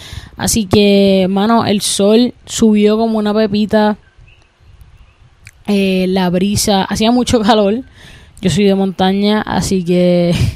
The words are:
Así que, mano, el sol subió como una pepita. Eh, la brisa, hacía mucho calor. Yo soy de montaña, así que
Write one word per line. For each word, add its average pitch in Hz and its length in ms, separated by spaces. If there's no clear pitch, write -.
Así 202 300
que, 196 640
mano, 208 360
el 202 160
sol 220 520
subió 214 520
como 226 200
una 208 160
pepita. 214 640
Eh, 190 380
la 185 220
brisa, 190 540
hacía 214 280
mucho 247 300
calor. 214 420
Yo 190 80
soy 190 160
de 196 100
montaña, 196 680
así 180 420
que 175 500